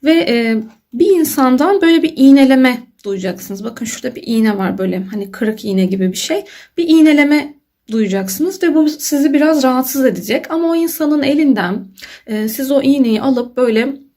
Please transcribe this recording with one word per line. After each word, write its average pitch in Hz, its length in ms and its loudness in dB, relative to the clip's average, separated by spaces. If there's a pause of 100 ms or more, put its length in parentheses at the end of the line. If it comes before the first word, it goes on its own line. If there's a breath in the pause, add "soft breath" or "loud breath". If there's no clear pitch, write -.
Ve, 302 80 4 (160)
e, 226 280 0 (360)
bir 262 140 0
insandan 302 720 2
böyle 330 220 4
bir 311 140 -2
iğneleme 262 680 4 (220)
duyacaksınız. 190 600 -8
Bakın 226 200 -10
şurada 233 300 -10
bir - 120 -16
iğne 220 320 0
var 190 200 -2
böyle 185 260 -2
hani 196 260 -10
kırık 220 340 -6
iğne 190 200 0
gibi 185 280 -2
bir - 40 -8
şey. 392 280 -4 (340 loud breath)
Bir 339 100 -2
iğneleme 294 680 4 (360)
duyacaksınız 214 720 -4
ve 330 120 2
bu 311 140 4
sizi 294 440 -2
biraz 302 300 2
rahatsız 262 420 0
edecek. 202 460 -2
Ama 330 200 -2
o 330 40 0
insanın 320 480 -2
elinden, 262 640 0 (400 loud breath)
e, 214 220 -6
siz 262 220 -6
o 277 120 2
iğneyi 262 380 2
alıp 247 360 -2
böyle 247 400 0 (200)